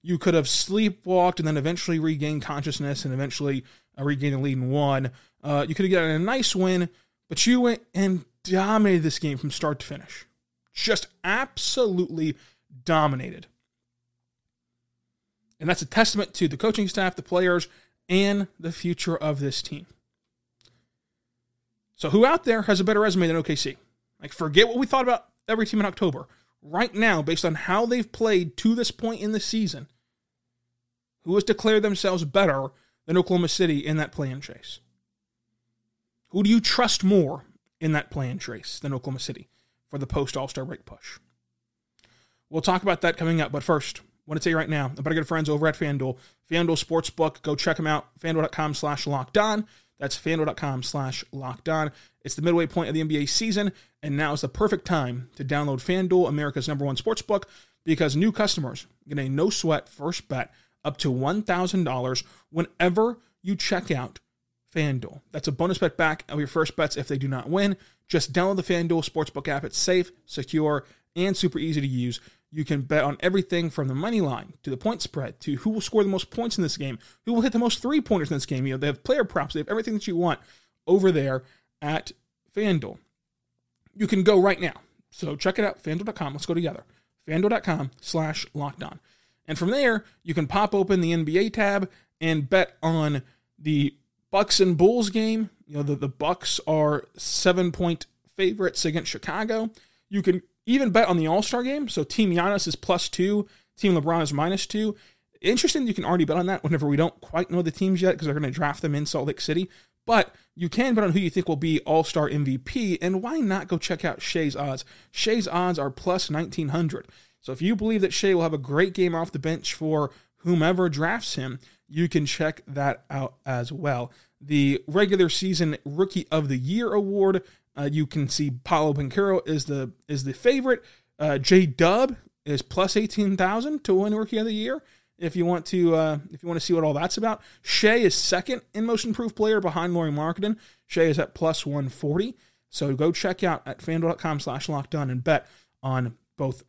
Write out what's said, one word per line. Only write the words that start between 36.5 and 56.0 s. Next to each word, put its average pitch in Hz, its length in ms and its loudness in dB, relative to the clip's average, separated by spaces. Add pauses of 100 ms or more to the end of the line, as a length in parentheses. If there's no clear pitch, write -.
trust - 420 0
more 170 400 4 (380)
in 156 100 0
that 151 200 -2
play-in 151 280 -4
chase - 400 -12
than 139 140 -6
Oklahoma 131 260 -8
City - 300 -12 (400)
for 143 80 -10
the 139 100 -6
post-All-Star 135 560 -4
break - 220 -14
push? - 340 -20 (1300)
We'll 156 120 -4
talk 185 200 2
about 185 200 0
that 165 160 0
coming 165 240 0
up, 123 100 -2
but 143 100 -6
first, - 380 -2
I - 40 -20 (220)
want 151 160 -6
to - 20 -10
tell 175 80 2
you 160 60 2
right 160 120 -2
now 151 160 -2
about 139 220 -6
our 160 80 0
good 160 120 -2
friends 160 220 -2
over 151 180 2
at 151 80 2
FanDuel. 135 420 -4 (320)
FanDuel 165 320 2
Sportsbook, - 600 -2
go 151 140 -2
check 156 220 -2
'em 160 100 -4
out, 151 200 -2 (140)
fanduel 160 220 -2
dot 160 100 -4
com 151 200 -4
slash 147 320 -4
locked 139 320 -2
on. 214 300 2 (320)
That's 139 180 -4
fanduel 160 280 -2
dot 151 120 -4
com 135 240 -4
slash 131 520 -6
locked 127 340 -10
on. 156 240 -2 (300)
It's - 140 -8
the 147 60 -6
midway 170 260 4
point 170 200 -2
of 127 80 -4
the 160 60 2
N 156 80 -2
B 151 80 0
A 143 80 0
season, 208 480 0 (280)
and 143 160 -4
now 151 160 0
is 151 80 -4
the 139 80 -4
perfect 202 360 0
time 127 500 -2
to - 100 -8
download 143 360 -2
FanDuel, 180 460 2